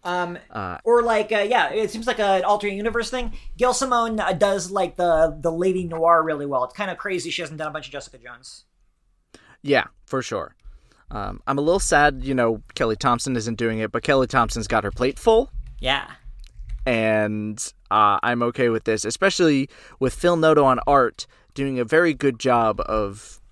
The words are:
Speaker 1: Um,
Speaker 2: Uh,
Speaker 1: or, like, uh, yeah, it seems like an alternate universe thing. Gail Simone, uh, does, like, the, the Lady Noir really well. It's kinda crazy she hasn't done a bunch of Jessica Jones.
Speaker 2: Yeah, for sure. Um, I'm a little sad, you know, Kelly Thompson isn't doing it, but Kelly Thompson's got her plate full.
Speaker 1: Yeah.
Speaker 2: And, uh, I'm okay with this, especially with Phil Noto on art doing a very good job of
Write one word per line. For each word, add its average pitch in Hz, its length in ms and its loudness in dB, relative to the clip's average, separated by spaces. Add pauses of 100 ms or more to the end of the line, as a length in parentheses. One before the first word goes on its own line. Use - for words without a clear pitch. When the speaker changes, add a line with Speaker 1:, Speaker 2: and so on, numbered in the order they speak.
Speaker 1:
Um, 175 360 -4 (100)
Speaker 2:
Uh, 92 340 -8
Speaker 1:
or, 240 200 4
like, 220 280 0
uh, 214 160 0
yeah, 208 240 2
it 208 200 -2
seems 226 160 -6
like 240 120 -2
an 196 240 2
alternate 202 320 0
universe 226 360 -4
thing. 247 220 -4 (240)
Gail 247 160 2
Simone, 233 460 0
uh, 175 140 0
does, 190 380 0
like, 185 240 -2
the, 165 440 2
the 165 120 0
Lady 180 320 0
Noir 165 400 4
really 147 240 -4
well. 131 160 0
It's 127 120 -8
kinda 196 200 -6
crazy 185 340 -6
she 175 140 -6
hasn't 151 160 -12
done 151 80 -8
a 151 40 -8
bunch 147 160 -12
of - 40 -18
Jessica 135 260 -14
Jones. 120 460 -20 (1000)
Speaker 2:
Yeah, 139 240 2 (200)
for 131 180 -4
sure. 92 320 -8 (560)
Um, 101 340 -10
I'm 139 120 -2
a 143 40 -2
little 165 180 2
sad, 147 440 2
you 135 100 -4
know, 117 300 0 (100)
Kelly 113 220 0
Thompson 127 400 0
isn't 113 200 -4
doing 113 240 -2
it, 110 120 -4
but 117 100 -2
Kelly 135 260 2
Thompson's 117 400 0
got 110 160 2
her 101 80 -4
plate 131 280 -2
full. 233 320 2 (280)
Speaker 1:
Yeah. 131 300 -4 (760)
Speaker 2:
And, 107 760 0 (300)
uh, 104 320 4
I'm 120 200 0
okay 120 260 0
with 113 160 -2
this, 110 180 0
especially 143 680 0 (300)
with 131 140 0
Phil 175 240 0
Noto 160 260 6
on 127 240 4
art 135 400 2 (260)
doing 135 260 -4
a 120 60 0
very 160 280 2
good 131 260 0
job 117 420 2
of 107 600 -6 (100)